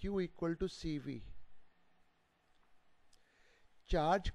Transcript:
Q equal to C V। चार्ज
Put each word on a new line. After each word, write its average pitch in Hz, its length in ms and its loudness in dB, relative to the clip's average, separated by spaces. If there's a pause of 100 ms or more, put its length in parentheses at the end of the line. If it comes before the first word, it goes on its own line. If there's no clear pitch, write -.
Q 196 240 0
equal 170 380 -2
to 185 160 -2
C 160 160 -4 (120)
V। 127 120 -6 (2750)
चार्ज 175 460 6